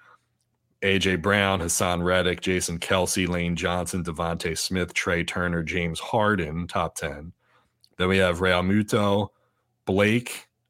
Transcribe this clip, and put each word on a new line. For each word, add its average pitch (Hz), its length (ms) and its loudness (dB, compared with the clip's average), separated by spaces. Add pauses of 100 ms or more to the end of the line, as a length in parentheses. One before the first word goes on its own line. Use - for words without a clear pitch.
(800)
A 98 180 2
J 92 160 2
Brown, 98 460 2
Hassan 87 420 0
Reddick, 90 380 2
Jason 87 360 -2
Kelce, 92 480 0
Lane 87 300 0
Johnson, 90 480 -4
Devontae 82 540 -4
Smith, 90 360 -4
Trey 87 300 0
Turner, 87 400 -2
James 85 380 -4
Harden, 87 680 0
top - 280 -4
ten. 76 360 -8 (680)
Then 92 120 2
we 95 80 4
have 90 220 2
Realmuto, 101 920 2 (560)
Blake, 104 640 2 (200)